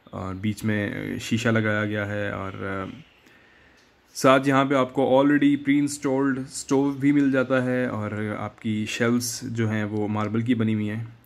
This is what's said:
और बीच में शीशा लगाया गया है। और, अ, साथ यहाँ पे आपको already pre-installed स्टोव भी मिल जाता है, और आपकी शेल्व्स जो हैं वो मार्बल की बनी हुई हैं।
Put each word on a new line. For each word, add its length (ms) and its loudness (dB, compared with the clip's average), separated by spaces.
और 220 -8
बीच 280 -4
में 560 -2
शीशा 320 0
लगाया 340 0
गया 200 -2
है। 280 -4
और, 200 -8
अ, 480 -8
साथ 320 6
यहाँ 180 4
पे 100 0
आपको 480 4
already 340 4
pre-installed 920 0
स्टोव 480 0
भी 160 2
मिल 200 4
जाता 320 2
है, 260 -2
और 500 -4
आपकी 460 -4
शेल्व्स 580 0
जो 240 -2
हैं 180 -2
वो 220 -4
मार्बल 340 -2
की 140 2
बनी 180 0
हुई 140 -2
हैं। 260 -8